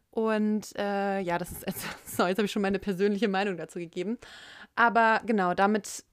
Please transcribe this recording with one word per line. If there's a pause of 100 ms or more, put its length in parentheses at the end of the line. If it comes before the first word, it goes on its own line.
Und,
äh,
ja,
das
ist
jetzt,
<laughs>
so,
jetzt
hab
ich
schon
meine
persönliche
Meinung
dazu
gegeben. (580)
Aber
genau,
damit